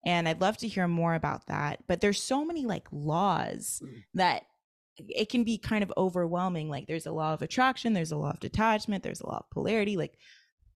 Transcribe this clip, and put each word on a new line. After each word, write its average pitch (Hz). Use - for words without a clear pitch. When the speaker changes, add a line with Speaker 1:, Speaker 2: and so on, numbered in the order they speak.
Speaker 1:
and 170
I'd 165
love 214
to 233
hear 185
more 170
about 156
that. 147
But 175
there's 202
so 277
many, 320
like, 202
laws 156
Speaker 2:
Mm. 123
Speaker 1:
that 180
it 214
can 240
be 220
kind 208
of 185
overwhelming. 175
Like, -
there's 160
a 156
law 160
of 151
attraction, 247
there's 165
a 147
law 147
of -
detachment, 214
there's -
a -
law -
of -
polarity. 208
Like, -